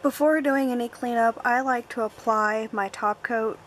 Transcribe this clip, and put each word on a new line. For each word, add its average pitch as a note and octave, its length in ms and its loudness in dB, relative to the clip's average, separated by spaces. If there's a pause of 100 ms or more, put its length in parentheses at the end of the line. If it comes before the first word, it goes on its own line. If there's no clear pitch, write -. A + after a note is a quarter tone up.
Before D4+ 340 2
doing C4+ 300 0
any A#3+ 180 -2
cleanup, A#3 560 0
I B3 180 2
like B3 260 -2
to A#3+ 140 -4
apply A3 680 0
my G3 180 -2
top G#3 360 -2
coat A3 420 -2